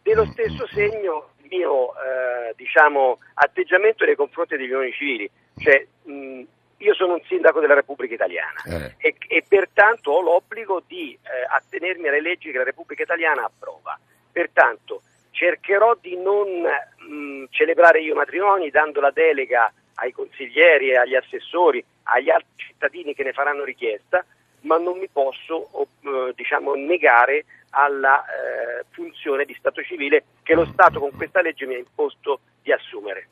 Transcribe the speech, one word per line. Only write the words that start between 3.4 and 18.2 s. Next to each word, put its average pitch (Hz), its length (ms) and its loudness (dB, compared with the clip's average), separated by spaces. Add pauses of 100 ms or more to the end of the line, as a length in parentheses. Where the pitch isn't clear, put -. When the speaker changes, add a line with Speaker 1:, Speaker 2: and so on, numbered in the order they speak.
Speaker 1:
nei 147 100 2
confronti 156 420 -4
degli 127 140 -8
unioni 131 220 -4
civili, 120 360 -6 (280)
cioè, 139 280 4 (240)
mm, 135 320 -14 (360)
io 202 160 2
sono 180 200 0
un - 140 -4
sindaco 165 320 2
della 147 140 4
Repubblica 131 400 -2
Italiana 85 520 -6
Speaker 2:
Eh. 78 340 -10
Speaker 1:
e, 156 160 -2 (120)
e 170 180 -2
pertanto 202 680 2
ho 175 100 2
l'obbligo 185 680 -2
di, 165 240 -12 (120)
eh, 127 260 -8
attenermi 170 580 -6
alle 147 140 0
leggi 160 300 -8
che 127 60 -6
la 127 60 -2
Repubblica 147 400 -8
Italiana 160 420 -2
approva. 80 520 -12 (340)
Pertanto 120 680 0 (300)
cercherò 196 680 2
di 180 160 -12
non, 196 320 -2 (560)
mm, 143 460 -14
celebrare 165 520 6
io 151 140 -4
matrimoni 175 540 0